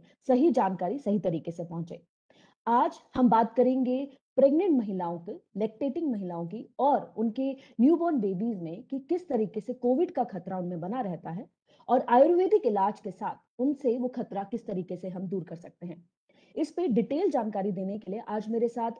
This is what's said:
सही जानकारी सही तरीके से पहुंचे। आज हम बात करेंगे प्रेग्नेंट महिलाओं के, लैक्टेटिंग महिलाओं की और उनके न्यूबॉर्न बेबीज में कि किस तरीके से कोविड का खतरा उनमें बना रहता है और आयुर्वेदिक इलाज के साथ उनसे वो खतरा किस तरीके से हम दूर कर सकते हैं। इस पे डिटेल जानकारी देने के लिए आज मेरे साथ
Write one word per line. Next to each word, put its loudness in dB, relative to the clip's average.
सही 6
जानकारी 0
सही 0
तरीके -4
से -10
पहुंचे। -10
आज 2
हम 6
बात 4
करेंगे 0
प्रेग्नेंट 4
महिलाओं -4
के, -12
लैक्टेटिंग -2
महिलाओं -6
की -12
और 0
उनके -2
न्यूबॉर्न 4
बेबीज -2
में -10
कि -8
किस -4
तरीके -2
से -8
कोविड 0
का -2
खतरा -8
उनमें -6
बना -6
रहता -8
है -12
और 2
आयुर्वेदिक 6
इलाज 2
के -10
साथ -10
उनसे 0
वो -4
खतरा -6
किस -8
तरीके -6
से -10
हम -8
दूर -4
कर -12
सकते -18
हैं। -16
इस -4
पे -4
डिटेल 0
जानकारी -2
देने -6
के -12
लिए -6
आज -8
मेरे 0
साथ -4